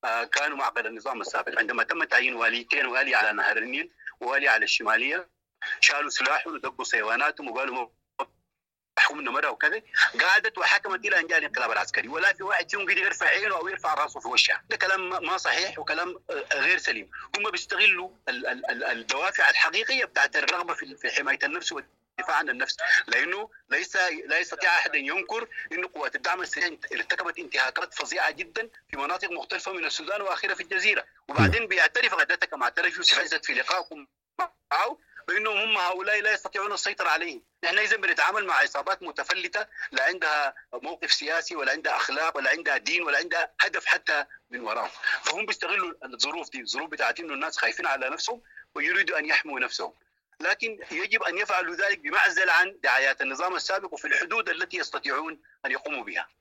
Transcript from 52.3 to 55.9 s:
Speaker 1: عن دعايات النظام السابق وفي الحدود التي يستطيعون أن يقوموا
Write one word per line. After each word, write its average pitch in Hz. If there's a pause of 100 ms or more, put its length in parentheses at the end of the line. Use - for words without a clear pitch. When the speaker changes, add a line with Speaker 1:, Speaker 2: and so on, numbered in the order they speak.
Speaker 1:
عن 185
دعايات 135
النظام 156
السابق 190
وفي -
الحدود 185
التي 170
يستطيعون 285 (260)
أن -
يقوموا 135